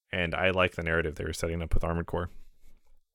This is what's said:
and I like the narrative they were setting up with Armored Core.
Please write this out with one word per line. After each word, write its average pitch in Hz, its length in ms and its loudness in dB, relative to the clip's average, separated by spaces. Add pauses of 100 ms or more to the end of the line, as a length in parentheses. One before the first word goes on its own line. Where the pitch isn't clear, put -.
(100)
and 87 240 -2
I 92 160 2
like 90 240 2
the - 80 -6
narrative 82 340 0
they 87 80 -6
were 82 100 -4
setting 85 280 -4
up 80 120 0
with - 100 6
Armored 85 220 0
Core. 87 240 -4 (840)